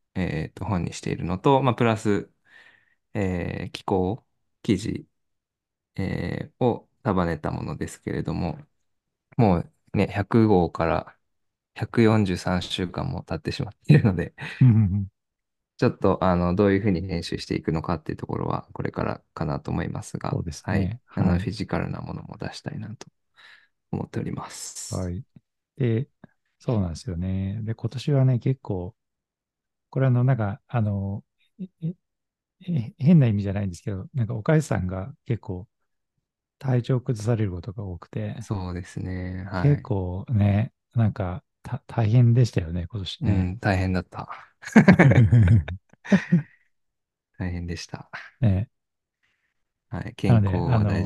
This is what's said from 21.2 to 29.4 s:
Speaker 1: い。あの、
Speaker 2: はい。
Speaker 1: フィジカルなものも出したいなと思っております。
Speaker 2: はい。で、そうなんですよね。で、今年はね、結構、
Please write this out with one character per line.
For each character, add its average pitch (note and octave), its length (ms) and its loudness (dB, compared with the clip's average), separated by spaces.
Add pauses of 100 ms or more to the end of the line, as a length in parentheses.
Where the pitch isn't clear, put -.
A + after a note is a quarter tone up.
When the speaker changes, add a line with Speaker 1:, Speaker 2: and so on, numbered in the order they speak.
Speaker 1:
い。 - 20 2
あ - 0 -
の、 F#2+ 80 2
Speaker 2:
は F2+ 60 2
い。 - 20 -4
Speaker 1:
フ F#2 80 -6
ィ - 40 -4
ジ F#2 160 -8
カ E2+ 120 -2
ル F2+ 100 -4
な E2+ 120 -8
も E2 120 -12
の - 100 -12
も - 140 -16
出 - 160 -10
し - 80 -16
た - 100 -10
い - 80 -10
な G#2+ 160 -12
と - 120 -18 (840)
思 - 120 -4
っ - 60 -14
て - 100 -8
お - 40 -4
り - 80 -6
ま - 180 -10
す。 - 460 -14
Speaker 2:
は F#2 140 -4
い。 F#2 140 -8 (540)
で、 A#2+ 300 0 (520)
そ A#2+ 180 -2
う G#2 40 2
な F2+ 60 -2
ん - 40 -8
で D#2 40 -8
す - 140 -12
よ F2 80 -6
ね。 F#2+ 460 -4
で、 A2 120 -6
今 - 140 -6
年 C3 240 -4
は C3+ 120 4
ね、 C3 140 2
結 C3 220 -2
構、 F#2 340 -8 (960)